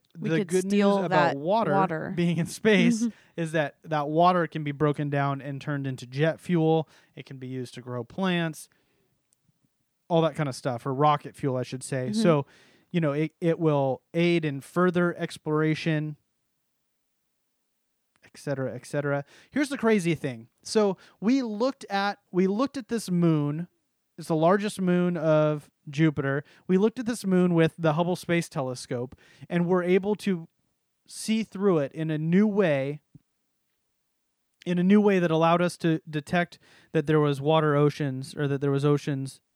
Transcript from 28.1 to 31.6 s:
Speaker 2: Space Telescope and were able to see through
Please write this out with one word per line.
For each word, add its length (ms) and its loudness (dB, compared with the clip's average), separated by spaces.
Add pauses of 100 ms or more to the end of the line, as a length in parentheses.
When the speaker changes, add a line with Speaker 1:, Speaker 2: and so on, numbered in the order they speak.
Speaker 2:
Space 340 -4
Telescope 640 -8 (340)
and 160 0
were 180 2
able 320 2
to 320 -4 (600)
see 360 -4
through 360 0